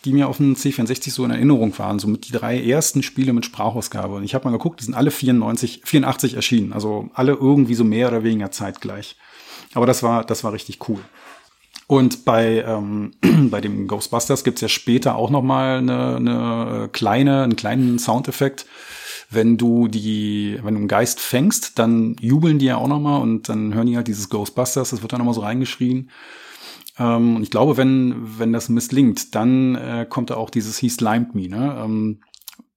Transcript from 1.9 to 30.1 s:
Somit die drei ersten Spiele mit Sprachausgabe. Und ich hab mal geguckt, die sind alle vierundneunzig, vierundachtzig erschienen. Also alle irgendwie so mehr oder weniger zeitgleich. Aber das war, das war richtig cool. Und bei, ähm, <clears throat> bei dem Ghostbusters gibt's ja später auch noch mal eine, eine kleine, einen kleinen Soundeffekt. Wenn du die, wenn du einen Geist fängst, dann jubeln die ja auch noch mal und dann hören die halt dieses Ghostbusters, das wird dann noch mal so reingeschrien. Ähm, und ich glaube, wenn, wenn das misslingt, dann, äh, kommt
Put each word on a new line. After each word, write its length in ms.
Somit 280
die 60
drei 280
ersten 400
Spiele 300
mit 140
Sprachausgabe. 680
Und 100
ich 100
hab 80
mal 80
geguckt, 300
die 20
sind 100
alle 160
vierundneunzig, 760
vierundachtzig 480
erschienen. 400
Also 400
alle 180
irgendwie 440
so 100
mehr 240
oder 160
weniger 260
zeitgleich. 640
Aber 120
das 180
war, 220
das 180
war 80
richtig 380
cool. 100
Und 380
bei, 420
ähm, 540
<clears throat> 280
bei 120
dem 260
Ghostbusters 560
gibt's 160
ja 80
später 480
auch 140
noch 140
mal 340
eine, 400
eine 720
kleine, 520
einen 120
kleinen 440
Soundeffekt. 640
Wenn 260
du 300
die, 760
wenn 100
du 60
einen 80
Geist 320
fängst, 580
dann 420
jubeln 380
die 80
ja 120
auch 100
noch 120
mal 180
und 300
dann 280
hören 100
die 100
halt 120
dieses 240
Ghostbusters, 580
das 140
wird 100
dann 60
noch 80
mal 80
so 60
reingeschrien. 680
Ähm, 380
und 80
ich 80
glaube, 260
wenn, 380
wenn 140
das 160
misslingt, 680
dann, 400
äh, 340
kommt 220